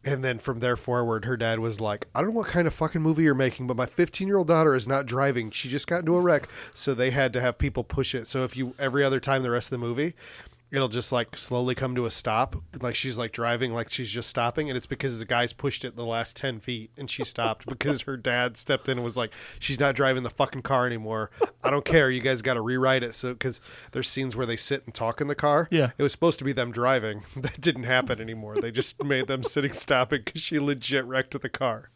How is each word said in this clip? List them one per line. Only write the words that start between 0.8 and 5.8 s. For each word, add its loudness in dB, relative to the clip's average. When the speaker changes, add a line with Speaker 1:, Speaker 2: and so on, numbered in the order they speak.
Speaker 1:
her 0
dad 0
was -2
like, -2
"I 2
don't 0
know -2
what -2
kind 2
of 0
fucking -2
movie 4
you're 6
making, 0
but -2
my 0
fifteen-year-old 2
daughter 6
is 0
not 0
driving. 0
She -4
just -2